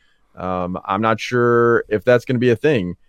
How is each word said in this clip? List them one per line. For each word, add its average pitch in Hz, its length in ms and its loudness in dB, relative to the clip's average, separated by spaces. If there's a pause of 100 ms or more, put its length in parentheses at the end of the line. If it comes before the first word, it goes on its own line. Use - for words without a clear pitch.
(360)
Um, 90 480 -6
I'm 101 180 -2
not 113 160 0
sure 120 680 2
if 107 160 -4
that's 123 200 2
gonna 127 140 -4
be 123 120 2
a 110 60 2
thing. 101 380 -2 (140)